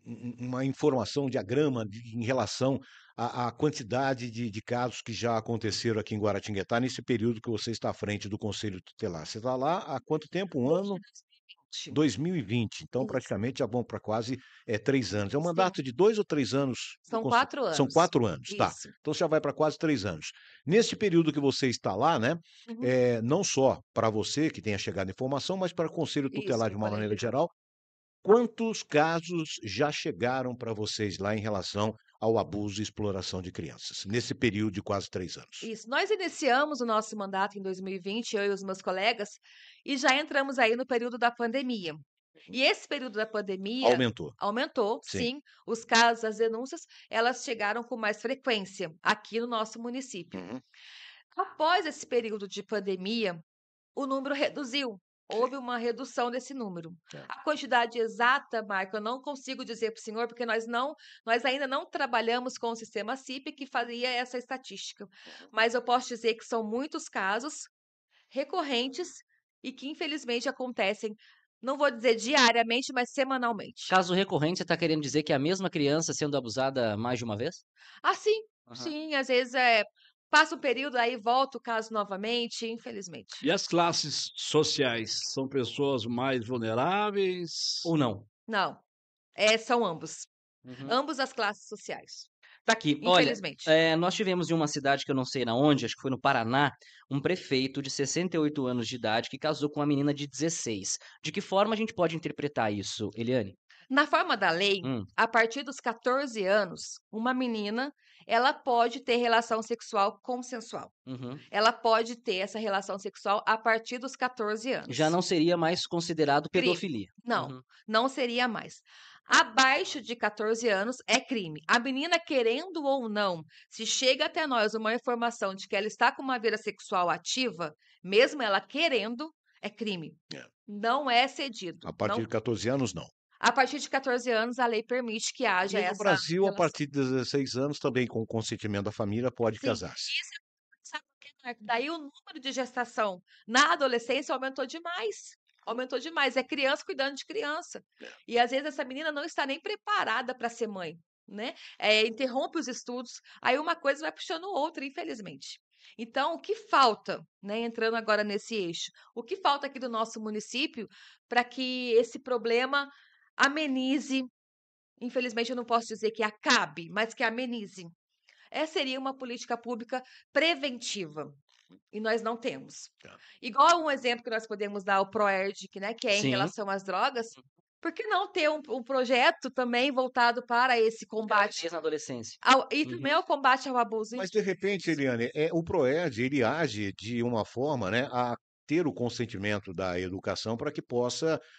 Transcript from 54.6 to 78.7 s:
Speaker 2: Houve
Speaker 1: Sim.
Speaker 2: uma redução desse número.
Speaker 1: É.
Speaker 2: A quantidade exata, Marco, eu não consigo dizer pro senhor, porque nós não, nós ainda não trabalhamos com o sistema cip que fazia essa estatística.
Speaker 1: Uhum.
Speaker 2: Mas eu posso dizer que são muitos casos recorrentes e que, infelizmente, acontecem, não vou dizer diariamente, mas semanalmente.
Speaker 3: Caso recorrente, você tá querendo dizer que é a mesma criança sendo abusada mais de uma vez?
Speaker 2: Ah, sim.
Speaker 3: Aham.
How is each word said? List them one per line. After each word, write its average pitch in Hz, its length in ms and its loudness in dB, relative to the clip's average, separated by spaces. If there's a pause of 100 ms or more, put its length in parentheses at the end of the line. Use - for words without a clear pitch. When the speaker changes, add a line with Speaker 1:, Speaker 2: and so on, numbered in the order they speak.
Speaker 2:
Houve 247 260 0
Speaker 1:
Sim. - 20 -6
Speaker 2:
uma 247 180 -4
redução 240 540 -2
desse 247 240 -6
número. 180 360 -8 (240)
Speaker 1:
É. 147 140 -14
Speaker 2:
A - 140 -12
quantidade 240 560 0
exata, 233 640 0
Marco, 196 340 -4
eu 214 40 -4
não 240 200 -6
consigo 262 440 -8
dizer 220 280 -4
pro - 100 -16
senhor, 226 240 -4
porque 233 200 -8
nós 226 200 0
não, 247 280 -2 (300)
nós 233 200 2
ainda 277 220 0
não 277 220 -4
trabalhamos 247 680 -2
com 233 140 -4
o 226 60 -4
sistema 220 380 -6
cip 269 380 -12
que 277 140 -12
fazia 240 420 -4
essa 247 300 -4
estatística. 247 640 -12
Speaker 1:
Uhum. - 480 -20
Speaker 2:
Mas 226 220 4
eu 240 80 0
posso 247 260 2
dizer 226 260 0
que 220 100 -18
são 226 220 -2
muitos 269 420 -4
casos 226 560 -4 (640)
recorrentes 277 800 -2 (540)
e 254 100 -10
que, 262 160 -12
infelizmente, 285 600 -4
acontecem, 220 640 -2 (460)
não 262 160 -4
vou 285 140 4
dizer 233 240 2
diariamente, 233 800 4
mas 247 160 -2
semanalmente. 254 800 -2
Speaker 3:
Caso 185 260 6
recorrente, 185 440 2
você 180 60 -4
tá 170 120 2
querendo 160 260 2
dizer 143 220 0
que 165 80 0
é 147 40 4
a - 40 4
mesma 185 280 0
criança 151 460 2
sendo 143 220 0
abusada 123 600 0
mais 120 220 0
de 120 60 -4
uma 107 120 -2
vez? 135 280 -6 (380)
Speaker 2:
Ah, 370 120 2
sim. 440 260 2 (280)
Speaker 3:
Aham. - 80 -18